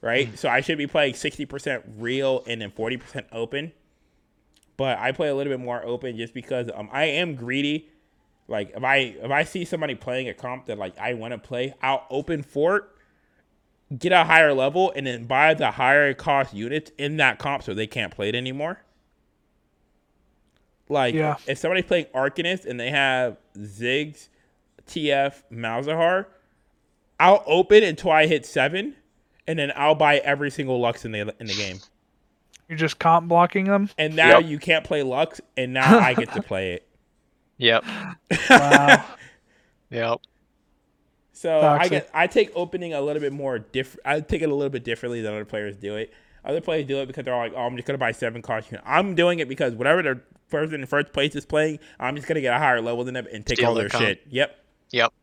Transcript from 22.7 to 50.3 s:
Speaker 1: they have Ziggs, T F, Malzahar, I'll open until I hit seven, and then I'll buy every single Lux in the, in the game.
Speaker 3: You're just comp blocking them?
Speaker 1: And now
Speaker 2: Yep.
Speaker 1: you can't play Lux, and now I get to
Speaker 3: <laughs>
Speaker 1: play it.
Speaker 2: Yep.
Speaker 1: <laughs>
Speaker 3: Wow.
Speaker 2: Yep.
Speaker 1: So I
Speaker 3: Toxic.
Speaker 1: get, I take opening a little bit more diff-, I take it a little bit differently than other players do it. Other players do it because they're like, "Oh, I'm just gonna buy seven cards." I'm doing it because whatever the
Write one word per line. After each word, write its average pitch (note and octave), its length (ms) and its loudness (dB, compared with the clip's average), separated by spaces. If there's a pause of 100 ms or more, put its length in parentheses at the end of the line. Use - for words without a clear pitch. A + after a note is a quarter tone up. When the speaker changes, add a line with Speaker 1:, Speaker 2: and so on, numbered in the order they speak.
Speaker 1:
they A#2+ 120 -4
have C3 460 0 (200)
Ziggs, A#2+ 720 -6 (580)
T D3 260 -2
F, C#3 400 0
Malzahar, D3+ 720 -2 (920)
I'll F#3+ 280 8
open F#3+ 380 6
until F3 260 -2
I D#3 160 6
hit F3+ 180 2
seven, F3+ 520 -2 (500)
and D#3+ 120 -4
then C#3+ 180 -2
I'll D3 180 4
buy D3 240 4
every C#3+ 320 -2
single C3 300 -2
Lux A#2 240 -2
in A2 80 -8
the, G#2+ 260 -6
in A#2 80 -14
the G2+ 80 -6
game. G2 240 -6 (880)
Speaker 3:
You're D#3+ 100 -10
just D#3+ 200 -2
comp E3 300 4
blocking F3 360 2
them? G3+ 340 0
Speaker 1:
And D#3 180 -2
now E3 220 8
Speaker 2:
Yep. E3 100 2
Speaker 1:
you D3+ 100 -6
can't D#3+ 260 0
play D3+ 180 -2
Lux, C3+ 380 -2 (160)
and B2+ 160 -4
now C3 260 6
I B2+ 160 4
get A#2 180 -4
to - 100 -6
Speaker 3:
<laughs> - 0 -
Speaker 1:
play F#2+ 320 -4
it. - 140 -14 (720)
Speaker 2:
Yep. A2+ 300 4
Speaker 1:
<laughs> - 600 -4
Speaker 3:
Wow. B3 540 8 (840)
Speaker 2:
Yep. A#2 280 -2 (1120)
Speaker 1:
So D#3+ 260 0
I D3+ 40 6 (160)
Speaker 3:
Toxic. F3 120 4
Speaker 1:
get, F#3 240 -2
I E3 120 2
take G#3 280 2
opening F3 400 -6
a C#3+ 60 -2
little D3 200 -2
bit C#3+ 120 -4
more C3+ 260 -4
diff-, B2+ 460 -8
I D3 160 0
take D3+ 220 -4
it D#3 80 0
a C#3+ 40 0
little C#3 160 -2
bit B2 140 -8
differently A#2 360 -6
than G#2+ 120 -4
other G#2+ 120 -8
players G#2 320 -8
do G2+ 200 -8
it. A2 160 -10 (320)
Other D#3+ 160 -2
players D#3+ 260 -4
do C3+ 120 -2
it C3+ 80 -4
because C3 180 -12
they're B2 120 -4
like, A#2 180 -4
"Oh, B2+ 80 -6
I'm B2 140 -4
just B2 100 -10
gonna C#3 120 -4
buy A#2+ 140 -2
seven A#2 280 -6
cards." A2 260 -6 (180)
I'm F3 300 0
doing E3+ 260 2
it C#3 80 -4
because C3+ 260 -2
whatever C#3+ 280 2
the C3 180 -4 (280)